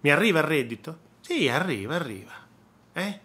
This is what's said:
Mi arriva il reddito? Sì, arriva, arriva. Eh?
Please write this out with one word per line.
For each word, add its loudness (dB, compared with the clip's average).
Mi 6
arriva 4
il 2
reddito? -4
Sì, 0
arriva, -2
arriva. -8
Eh? -6